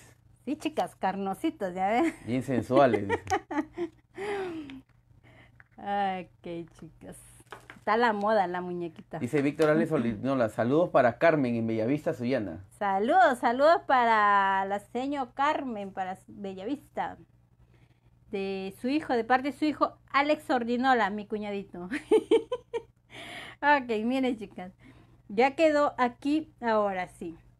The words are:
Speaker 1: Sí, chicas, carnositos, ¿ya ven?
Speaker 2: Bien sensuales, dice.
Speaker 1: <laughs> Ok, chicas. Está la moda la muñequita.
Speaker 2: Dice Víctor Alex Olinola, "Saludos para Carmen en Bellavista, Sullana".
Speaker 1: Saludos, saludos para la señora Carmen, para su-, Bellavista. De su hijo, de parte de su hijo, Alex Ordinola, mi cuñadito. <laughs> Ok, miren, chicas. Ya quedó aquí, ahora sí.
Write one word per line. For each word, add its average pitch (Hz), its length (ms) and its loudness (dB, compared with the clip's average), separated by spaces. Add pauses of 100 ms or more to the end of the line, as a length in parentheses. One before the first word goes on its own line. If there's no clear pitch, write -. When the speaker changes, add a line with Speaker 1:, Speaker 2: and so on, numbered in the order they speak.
(460)
Speaker 1:
Sí, 294 120 -6
chicas, 226 380 -6
carnositos, 190 760 -4
¿ya 185 160 -2
ven? 311 240 2 (120)
Speaker 2:
Bien 127 180 -2
sensuales, 123 640 2
dice. 480 160 -2
Speaker 1:
<laughs> 339 1600 -8 (960)
Ok, 185 920 -6 (100)
chicas. - 380 -20 (600)
Está 214 200 0
la 233 160 4
moda 208 340 2
la 180 140 -4
muñequita. 175 580 -8
Speaker 2:
Dice 143 220 0
Víctor 147 280 2
Alex 151 220 2
Olinola, 123 580 0
"Saludos 135 400 2
para 123 280 4
Carmen 147 380 4
en 113 120 -2
Bellavista, 120 460 0
Sullana". 113 500 -4 (160)
Speaker 1:
Saludos, 240 600 2
saludos 285 460 4
para 202 800 4
la 196 140 -4
señora 262 540 -6
Carmen, 269 580 -4
para 185 240 -8
su-, - 120 -20
Bellavista. 196 880 -8 (1120)
De 196 500 -6
su 247 60 -4
hijo, 294 260 -2
de 233 120 2
parte 254 260 2
de - 60 -12
su - 80 -2
hijo, 302 320 -2 (140)
Alex 294 380 0
Ordinola, 240 600 2
mi 208 160 -8
cuñadito. 202 680 -8
<laughs> 302 60 -6 (1700)
Ok, 285 220 4 (160)
miren, 247 340 0
chicas. 190 360 -14 (560)
Ya 254 260 2
quedó 294 420 4
aquí, 277 600 -2
ahora 208 480 0
sí. 170 300 -14 (220)